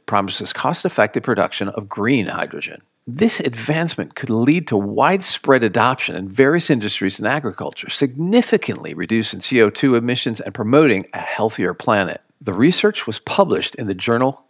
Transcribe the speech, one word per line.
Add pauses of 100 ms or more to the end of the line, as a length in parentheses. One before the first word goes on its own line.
promises
cost-effective
production
of
green
hydrogen. (240)
This
advancement
could
lead
to
widespread
adoption
in
various
industries
and
agriculture,
significantly
reducing
C
O
two
emissions
and
promoting
a
healthier
planet. (200)
The
research
was
published
in
the
journal